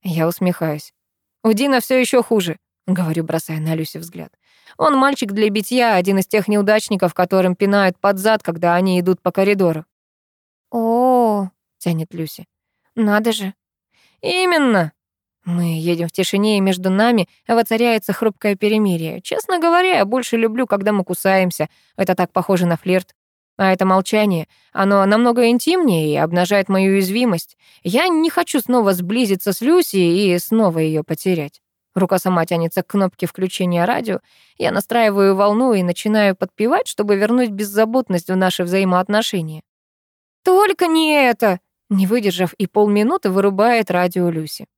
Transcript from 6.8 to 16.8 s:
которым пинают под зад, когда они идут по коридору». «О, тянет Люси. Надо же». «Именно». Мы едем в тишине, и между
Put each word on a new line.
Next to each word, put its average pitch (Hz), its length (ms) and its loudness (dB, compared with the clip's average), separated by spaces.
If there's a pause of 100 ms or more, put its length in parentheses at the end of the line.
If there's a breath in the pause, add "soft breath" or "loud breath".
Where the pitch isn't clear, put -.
которым 180 420 0
пинают 196 440 0
под 196 200 0
зад, 214 240 0
когда 170 320 0
они 185 240 2
идут 180 220 0
по 180 100 -2
коридору». 190 540 0 (880)
«О, 233 760 2 (280)
тянет 160 360 -4
Люси. 160 340 -10 (480)
Надо 214 360 2
же». 202 220 -4 (680)
«Именно». 302 680 0 (520)
Мы 175 360 -2
едем 170 280 -2
в - 40 -10
тишине, 202 460 0
и 196 40 2
между 185 300 0